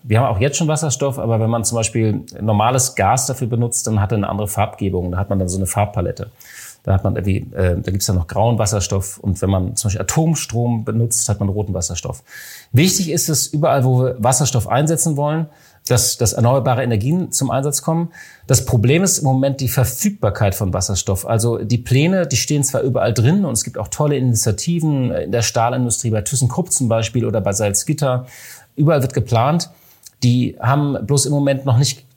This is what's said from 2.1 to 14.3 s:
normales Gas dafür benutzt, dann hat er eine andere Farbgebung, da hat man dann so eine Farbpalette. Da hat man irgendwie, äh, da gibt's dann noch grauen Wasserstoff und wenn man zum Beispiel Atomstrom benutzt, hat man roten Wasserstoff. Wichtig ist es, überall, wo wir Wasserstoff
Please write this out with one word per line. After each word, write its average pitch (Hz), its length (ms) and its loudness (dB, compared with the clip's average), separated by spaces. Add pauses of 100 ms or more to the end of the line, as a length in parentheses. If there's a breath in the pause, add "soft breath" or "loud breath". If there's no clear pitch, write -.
normales 110 540 2
Gas 110 320 2
dafür 131 180 -4
benutzt, 117 400 -2
dann 107 160 2
hat 101 100 0
er 113 60 2
eine 101 120 0
andere 104 180 -2
Farbgebung, 92 640 -2
da 90 60 -4
hat 95 120 -2
man 101 80 0
dann 92 120 0
so 92 80 -4
eine 95 100 -2
Farbpalette. 98 640 -2 (500 loud breath)
Da - 120 0
hat 95 100 2
man 98 140 0
irgendwie, - 360 -2
äh, 90 260 0
da - 120 -4
gibt's 98 160 -2
dann 95 80 0
noch 87 100 0
grauen 110 320 0
Wasserstoff 98 640 -2
und 95 220 -2
wenn 95 80 2
man 95 260 0
zum - 140 -2
Beispiel 98 120 -2
Atomstrom 120 840 0
benutzt, 113 440 0
hat 101 120 -2
man 98 80 2
roten 98 240 -2
Wasserstoff. - 500 -6 (480 loud breath)
Wichtig 170 400 2
ist 165 180 -2
es, 143 180 0
überall, 143 360 2
wo 127 180 4
wir 127 160 0
Wasserstoff 123 500 2